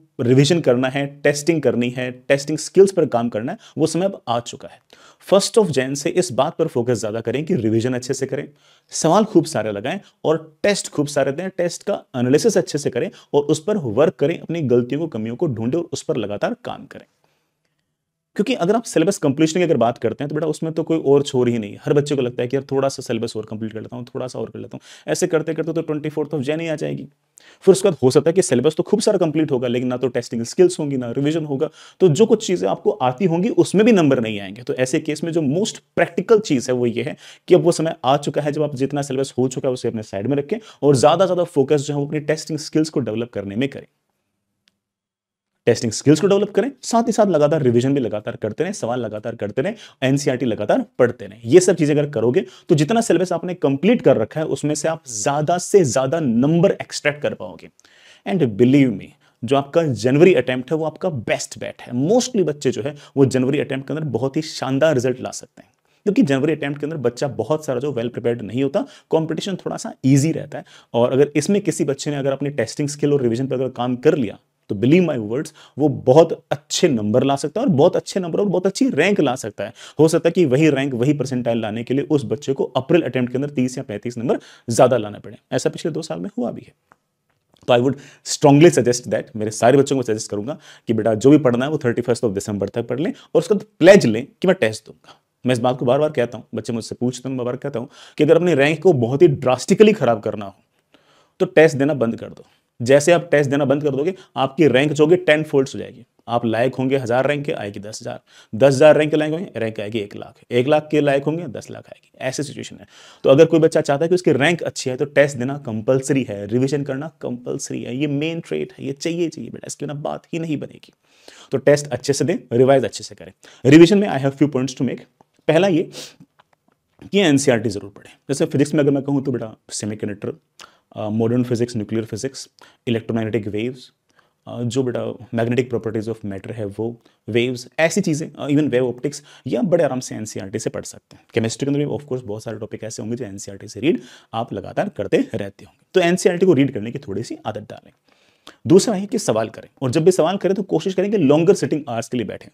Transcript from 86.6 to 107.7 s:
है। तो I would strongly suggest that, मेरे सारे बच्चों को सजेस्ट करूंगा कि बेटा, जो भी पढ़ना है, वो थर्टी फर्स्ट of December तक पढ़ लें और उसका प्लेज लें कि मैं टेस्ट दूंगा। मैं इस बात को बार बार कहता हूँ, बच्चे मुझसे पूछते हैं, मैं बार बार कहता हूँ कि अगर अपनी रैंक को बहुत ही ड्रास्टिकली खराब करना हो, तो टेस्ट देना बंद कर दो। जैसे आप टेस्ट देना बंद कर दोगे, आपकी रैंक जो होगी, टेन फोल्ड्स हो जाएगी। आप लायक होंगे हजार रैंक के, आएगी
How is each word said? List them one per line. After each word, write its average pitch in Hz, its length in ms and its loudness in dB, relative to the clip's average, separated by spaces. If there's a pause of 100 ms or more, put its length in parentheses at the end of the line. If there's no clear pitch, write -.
है। - 60 -20 (920)
तो 127 60 4
I 120 60 6
would 135 200 0 (260)
strongly 147 520 6
suggest 120 300 0
that, 110 160 -2 (120)
मेरे 107 160 -6
सारे 127 260 4
बच्चों 139 180 2
को 131 80 -2
सजेस्ट 110 280 -6
करूंगा 110 260 -8 (300)
कि 117 60 2
बेटा, 110 200 0
जो 110 160 4
भी 151 80 10
पढ़ना 127 280 2
है, 151 60 -4
वो 156 60 -2
थर्टी 120 240 -2
फर्स्ट 120 220 -2
of 107 100 0
December 98 360 -4
तक 117 180 -6
पढ़ 120 120 -6
लें 185 140 -4 (220)
और 165 40 6
उसका 202 160 0
प्लेज 190 500 6
लें 117 220 0 (140)
कि 185 60 0
मैं 180 140 4
टेस्ट 110 240 -2
दूंगा। - 360 -20 (240)
मैं 123 80 2
इस 123 60 -2
बात 123 180 0
को 147 80 -6
बार 127 140 2
बार 151 100 0
कहता 120 280 -4
हूँ, 113 180 -18
बच्चे 117 180 -8
मुझसे 113 220 -8
पूछते 123 340 -6
हैं, 135 60 -8
मैं - 20 -6
बार 123 160 -6
बार - 20 -8
कहता 135 240 -8
हूँ 127 100 -10 (280)
कि 151 60 4
अगर 160 120 6
अपनी 170 180 2
रैंक 151 300 2
को 185 100 6
बहुत 131 280 2
ही 180 60 8
ड्रास्टिकली 151 640 4
खराब 117 260 0
करना 104 260 -8
हो, 98 100 -16 (840)
तो 185 60 0
टेस्ट 156 320 4
देना 139 160 0
बंद 117 220 -2
कर 104 140 -14
दो। - 160 -20 (360)
जैसे 143 300 4
आप 170 200 2
टेस्ट 143 180 2
देना 143 160 0
बंद 143 180 2
कर 151 60 0
दोगे, 147 260 -2 (220)
आपकी 139 300 2
रैंक 135 240 4
जो 147 120 4
होगी, 160 120 6
टेन 156 280 4
फोल्ड्स 139 320 0
हो 104 40 -10
जाएगी। 101 260 -14 (220)
आप 120 180 -2
लायक 117 300 0
होंगे 131 220 0
हजार 127 300 0
रैंक 143 180 -4
के, 160 60 -6
आएगी 104 280 -8